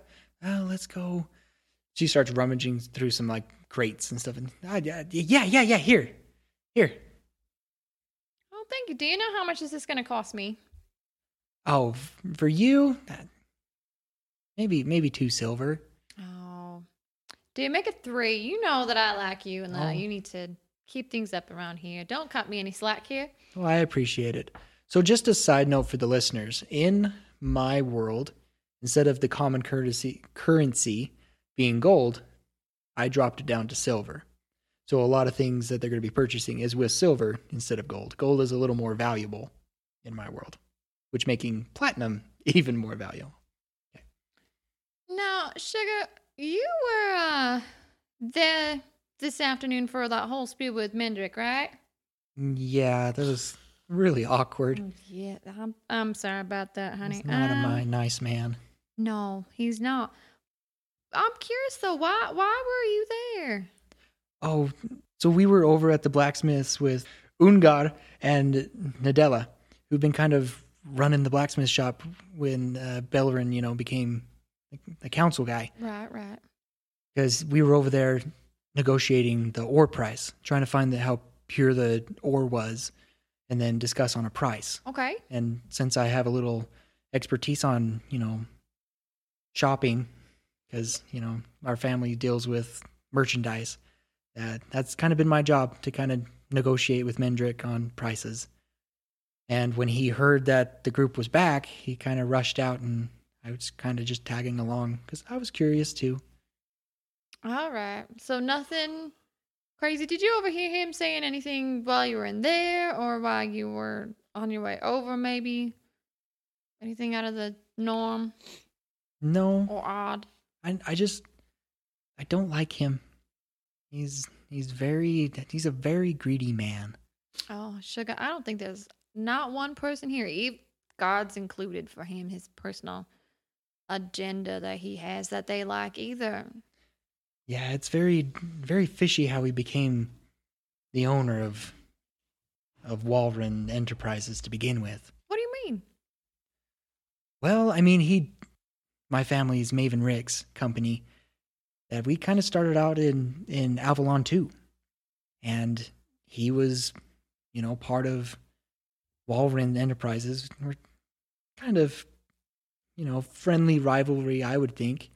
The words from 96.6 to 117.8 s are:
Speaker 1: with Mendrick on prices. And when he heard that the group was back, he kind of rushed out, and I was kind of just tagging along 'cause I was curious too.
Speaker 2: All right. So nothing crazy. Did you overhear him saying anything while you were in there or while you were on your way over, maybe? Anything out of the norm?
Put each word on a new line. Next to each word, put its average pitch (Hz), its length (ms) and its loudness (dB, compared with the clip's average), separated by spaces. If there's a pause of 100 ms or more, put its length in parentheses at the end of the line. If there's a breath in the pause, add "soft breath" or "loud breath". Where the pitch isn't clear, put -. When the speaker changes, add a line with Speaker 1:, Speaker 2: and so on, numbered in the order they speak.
Speaker 1:
with 120 120 -4
Mendrick 123 460 0
on 117 260 -4
prices. 113 580 -8 (1000)
And 123 280 2
when 120 120 2
he 123 200 2
heard 135 380 4
that 131 380 2
the 135 60 0
group 131 260 2
was 117 120 -2
back, 156 380 4
he - 300 -10
kind 131 240 -4
of 123 80 0
rushed 127 300 0
out, 127 220 0
and 120 280 -4 (360)
I 120 80 -10
was 123 180 -10
kind 123 300 -6
of 117 60 -6
just 123 180 -6
tagging 123 340 -4
along 120 480 -4
'cause - 240 -14
I 247 60 -6
was 254 140 -8
curious 151 440 2
too. 131 260 -4 (1200)
Speaker 2:
All 269 260 -4
right. 208 340 -8 (160)
So 254 200 -4
nothing 311 720 -4 (640)
crazy. 302 260 -2
Did 330 160 -4
you 453 160 4
overhear 359 320 -2
him 349 240 -4
saying 320 300 -4
anything 269 640 -4
while 247 220 2
you 233 100 -4
were 214 100 -4
in 208 160 -6
there 349 540 0
or 240 240 -4
while 220 240 -2
you 214 260 -6
were 214 420 -8 (220)
on 220 160 -6
your 214 120 -6
way 202 180 -6
over, 247 360 -2
maybe? 240 580 -4 (1080)
Anything 226 320 -4
out 226 100 -2
of 220 120 -4
the 208 180 -6 (240)
norm? 226 540 -2 (880 loud breath)